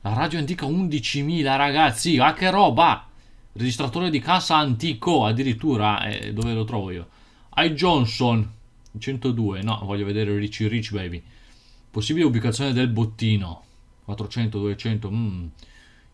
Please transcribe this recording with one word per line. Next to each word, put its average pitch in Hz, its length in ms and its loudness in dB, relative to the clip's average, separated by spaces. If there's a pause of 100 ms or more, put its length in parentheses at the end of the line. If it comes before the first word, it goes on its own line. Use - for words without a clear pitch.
La 101 120 -4
radio 165 280 0
antica 165 260 -4
undicimila, 147 880 0
ragazzi, 143 600 2
ma 135 180 6
che 185 160 0
roba! 165 560 4 (460)
Registratore 127 580 -2
di 147 80 2
cassa 170 380 2
antico, 135 680 2
addirittura, 113 840 0
eh, 107 240 -8
dove 113 200 -2
lo 113 120 0
trovo 107 260 -6
io? 85 180 -10 (500)
I 160 160 2
Johnson, 123 760 2 (480)
centodue, 117 640 -4
no, 104 220 -4
voglio 101 200 -4
vedere 104 320 -2
Richie 104 300 -2
Rich, 110 240 -2
baby. 90 320 -6 (680)
Possibile 156 320 0
ubicazione 123 480 0
del 123 160 2
bottino. 110 760 0 (420)
Quattrocento, 107 540 -4
duecento, 104 540 -4
mm. 101 340 -4 (680)